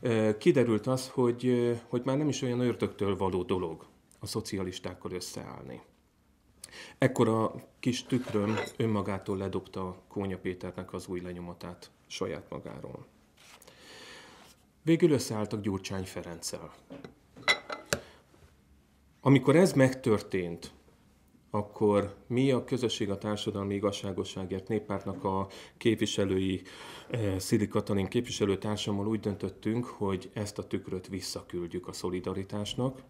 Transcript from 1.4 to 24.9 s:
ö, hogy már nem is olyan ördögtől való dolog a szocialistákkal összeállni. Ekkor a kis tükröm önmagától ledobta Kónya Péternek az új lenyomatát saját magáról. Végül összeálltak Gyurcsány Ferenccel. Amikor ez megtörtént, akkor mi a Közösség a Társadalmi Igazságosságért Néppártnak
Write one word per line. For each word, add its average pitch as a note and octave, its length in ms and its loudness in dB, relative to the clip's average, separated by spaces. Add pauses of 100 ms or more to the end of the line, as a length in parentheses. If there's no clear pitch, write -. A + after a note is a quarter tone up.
ö, A#2+ 260 4 (160)
hogy B2 160 0
már C3+ 120 2
nem D3+ 120 2
is C3+ 140 0
olyan B2 180 0
ördögtől G#2 560 0
való F#2 260 2
dolog F2 440 -2 (320)
a - 80 -12
szocialistákkal F#2 880 -6
összeállni. - 680 -10 (1160)
Ekkor B2 300 4
a A2 260 2 (260)
kis B2 240 0
tükröm G#2+ 520 0 (200)
önmagától G2+ 600 0
ledobta F#2+ 720 -6
Kónya G2 300 -4
Péternek F#2 540 -8
az F#2 140 -8
új F#2 140 -4
lenyomatát F2 720 -12 (160)
saját - 440 -6
magáról. - 560 -12 (1800)
Végül E3 280 6
összeálltak A2 500 0
Gyurcsány G2 440 -2
Ferenccel. E2 680 -10 (2500)
Amikor C3+ 360 8
ez E3+ 160 8
megtörtént, G#2 1000 2 (760)
akkor G#2 640 2 (120)
mi C3 240 4
a B2 140 2
Közösség A2 460 0
a G2 80 -2
Társadalmi G2+ 560 -2
Igazságosságért F#2+ 960 -2
Néppártnak G2 560 -2